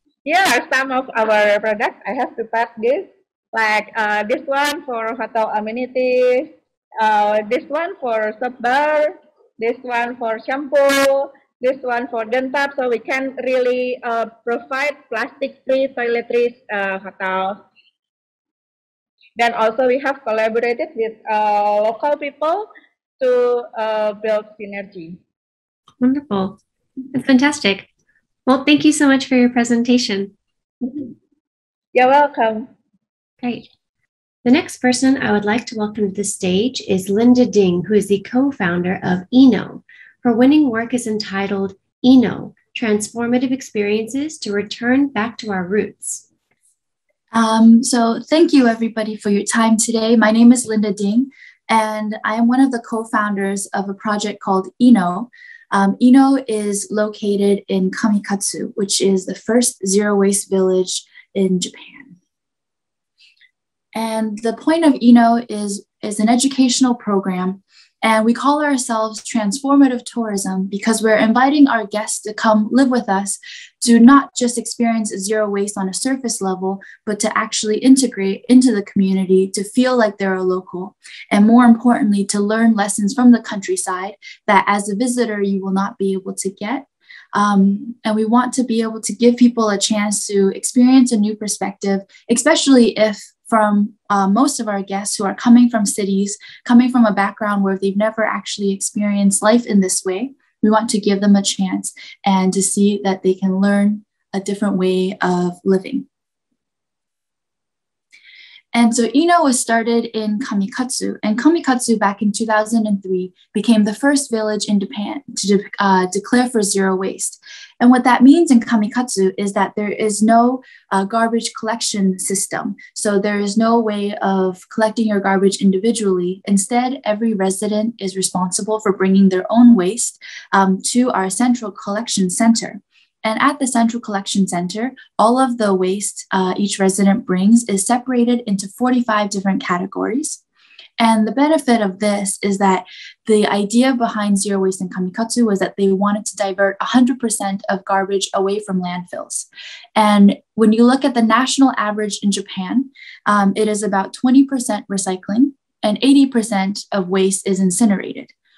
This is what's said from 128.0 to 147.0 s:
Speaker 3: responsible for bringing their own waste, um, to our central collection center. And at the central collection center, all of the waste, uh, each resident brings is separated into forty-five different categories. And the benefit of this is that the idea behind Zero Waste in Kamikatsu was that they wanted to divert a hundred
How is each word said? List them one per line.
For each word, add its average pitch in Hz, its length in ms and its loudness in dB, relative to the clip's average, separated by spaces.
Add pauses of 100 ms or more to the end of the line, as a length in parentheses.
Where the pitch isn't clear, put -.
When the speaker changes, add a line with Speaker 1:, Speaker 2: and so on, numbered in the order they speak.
Speaker 3:
responsible 190 640 -4
for 196 160 0
bringing 190 340 4
their 185 220 -2
own 240 240 8
waste, 190 460 -4 (320)
um, 190 340 2
to 247 240 0
our 190 200 -2
central 240 400 -2
collection 202 580 -4
center. 226 520 0 (420)
And 220 180 -2
at 285 180 0
the 269 80 -4
central 233 320 0
collection 196 480 -4
center, 180 460 -6 (260)
all 233 180 4
of 254 200 0
the 214 160 2
waste, 185 580 -4
uh, 185 240 0
each 202 240 -4
resident 196 460 2
brings 196 420 2
is 196 180 -2
separated 240 640 0
into 196 220 -4
forty-five 240 640 -2
different 196 300 -2
categories. 190 800 -6 (560)
And 220 280 2
the 202 60 -6
benefit 269 480 2
of 190 180 -4
this 202 420 -4
is 202 180 -2
that 190 260 2 (400)
the 214 220 4
idea 226 460 2
behind 214 460 -2
Zero 196 200 -2
Waste 190 220 -2
in 185 80 -8
Kamikatsu 220 560 -4
was 202 140 0
that 185 180 -4
they 196 140 2
wanted 202 360 -2
to - 100 -12
divert 196 420 -2
a 185 60 -4
hundred 247 340 2